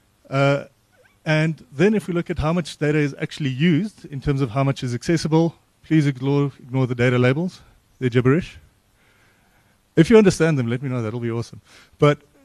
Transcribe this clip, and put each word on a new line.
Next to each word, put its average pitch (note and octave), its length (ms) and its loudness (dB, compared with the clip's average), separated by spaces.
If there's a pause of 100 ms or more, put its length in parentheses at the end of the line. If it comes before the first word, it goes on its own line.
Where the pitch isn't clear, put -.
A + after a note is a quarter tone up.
(300)
Uh, C#3 360 0 (600)
and D#3 460 -2
then F3 220 2
if G#3 140 -2
we F#3 60 -4
look E3+ 160 -4
at E3+ 100 -6
how D#3 140 0
much F3 240 -4
data D3 200 0
is D3 220 0
actually D3+ 320 -6
used E3 540 0
in C#3+ 160 -12
terms C#3 200 -2
of B2 100 -2
how C3+ 120 0
much C3+ 200 -2
is A#2+ 120 -4
accessible, D#3+ 600 0 (280)
please D#3+ 240 2
ignore, C#3 520 -2
ignore C3 280 -2
the B2 80 -6
data B2 240 2
labels. C3+ 420 0 (380)
They're B2+ 100 -2
gibberish. B2+ 480 0 (1400)
If D#3+ 140 4
you A3+ 80 8
understand E3 400 4
them, B2 100 -2
let A#2+ 140 -4
me C#3 80 -8
know. B2+ 140 -4
That'll A2 160 -6
be A#2 100 -6
awesome. A2+ 320 -8 (380)
But D3 200 2 (260)